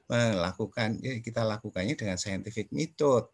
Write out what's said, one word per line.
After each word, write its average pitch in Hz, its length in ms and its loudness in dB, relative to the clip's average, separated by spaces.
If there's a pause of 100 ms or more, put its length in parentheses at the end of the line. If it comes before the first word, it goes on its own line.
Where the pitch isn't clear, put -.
melakukan, 110 960 2
ya, 127 160 -4
kita 117 240 -2
lakukannya 107 480 -2
dengan 98 240 -2
scientific 98 560 -6
method. 143 600 2